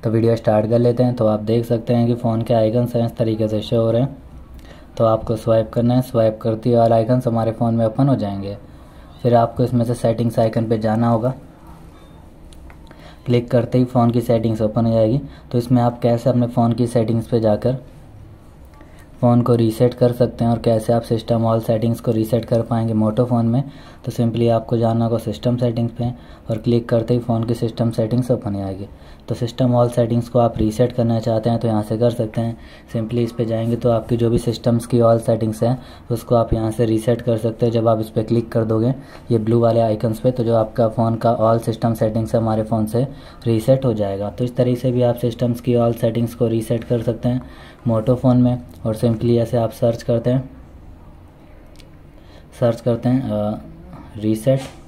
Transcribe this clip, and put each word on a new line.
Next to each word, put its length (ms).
तो 60
वीडियो 260
स्टार्ट 340
कर 80
लेते 240
हैं। 120
तो 120
आप 140
देख 240
सकते 300
हैं 120
कि 80
फ़ोन 280
के 120
आइकन्स 420
हैं 100
इस 100
तरीके 320
से 140
शो 200
हो 80
रहे 120
हैं, 140
तो 80
आपको 320
स्वाइप 360
करना 220
है। 80
स्वाइप 400
करते 280
ही 60
all 160
आइकन्स 340
हमारे 260
फ़ोन 220
में 120
ओपन 220
हो 80
जाएंगे। 400
फिर 120
आपको 300
इसमें 200
से 100
सेटिंग्स 440
आइकन 300
पे 100
जाना 300
होगा, 260
क्लिक 240
करते 280
ही 60
फ़ोन 260
की 100
सेटिंग्स 420
ओपन 240
हो 60
जाएगी। 280
तो 60
इसमें 240
आप 180
कैसे 300
अपने 160
फ़ोन 260
की 140
सेटिंग्स 400
पे 140
जाकर 380
फ़ोन 220
को 120
reset 400
कर 180
सकते 320
हैं 60
और 80
कैसे 340
आप 100
system 420
all 180
settings 380
को 100
reset 340
कर 180
पाएंगे 320
Moto 300
फ़ोन 220
में, 160
तो 80
simply 380
आपको 260
जाना 280
होगा 140
system 380
settings 360
पे 180
और 80
click 300
करते 260
ही 60
फ़ोन 240
की 100
system 360
settings 400
open 240
हो 60
जाएगी। 260
तो 60
system 380
all 180
settings 380
को 100
आप 200
reset 340
करना 280
चाहते 300
हैं 80
तो 100
यहाँ 140
से 160
कर 120
सकते 300
हैं। 160
simply 260
इस 140
पे 120
जाएंगे 320
तो 140
आपकी 260
जो 140
भी 80
systems 480
की 140
all 180
settings 440
हैं 140
उसको 240
आप 200
यहाँ 160
से 160
reset 360
कर 140
सकते 300
हैं। 60
जब 160
आप 120
इस 100
पे 120
click 300
कर 120
दोगे 300
ये 80
blue 220
वाले 200
icons 400
पे, 100
तो 140
जो 120
आपका 320
phone 280
का 220
all 220
system 340
settings 400
है 60
हमारे 220
phone 240
से 200
reset 380
हो 100
जाएगा। 360
तो 140
इस 120
तरीके 240
से 120
भी 100
आप 140
systems 440
की 140
all 220
settings 380
को 120
रीसेट 380
कर 180
सकते 260
हैं 140
Moto 260
फ़ोन 280
में। 160
और 100
simply 420
ऐसे 180
आप 140
search 320
करते 280
हैं, 200
Search 200
करते 280
हैं, 220
अ, 280
reset। 440